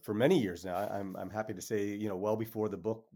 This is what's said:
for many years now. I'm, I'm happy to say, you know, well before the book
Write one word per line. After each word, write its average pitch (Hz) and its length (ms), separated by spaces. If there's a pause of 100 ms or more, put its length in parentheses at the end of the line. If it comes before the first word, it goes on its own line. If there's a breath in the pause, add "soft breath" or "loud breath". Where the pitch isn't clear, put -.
for 107 140
many 143 260
years 90 240
now. 90 120
I'm, 101 380
I'm 95 140
happy 107 240
to 92 80
say, 104 280
you 104 200
know, 95 80
well 104 180
before 110 340
the 98 60
book 110 300 (100)